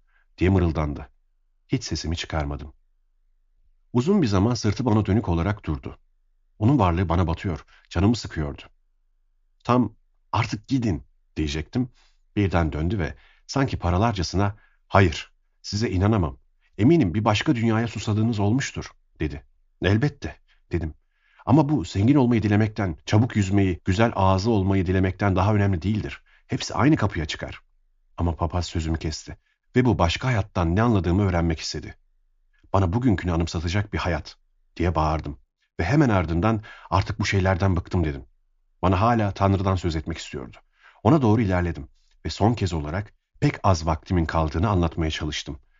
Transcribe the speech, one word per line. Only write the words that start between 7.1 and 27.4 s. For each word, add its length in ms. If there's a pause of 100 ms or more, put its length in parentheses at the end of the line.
batıyor, 380 (240)
canımı 260
sıkıyordu." 460 (1000)
Tam 320 (360)
"Artık 360
gidin," 360 (320)
diyecektim. 540 (460)
Birden 380
döndü 260
ve 160 (320)
sanki 320
paralarcasına, 760 (320)
"Hayır, 460 (280)
size 280
inanamam. 480 (400)
Eminim 360
bir 120
başka 300
dünyaya 320
susadığınız 520
olmuştur," 520 (280)
dedi. 240 (400)
"Elbette," 520 (360)
dedim. 220 (520)
"Ama 240
bu 160
zengin 300
olmayı 280
dilemekten, 640
çabuk 300
yüzmeyi, 500
güzel 300
ağzı 340
olmayı 360
dilemekten 500
daha 200
önemli 260
değildir. 420 (240)
Hepsi 260
aynı 220
kapıya 300
çıkar." 360 (560)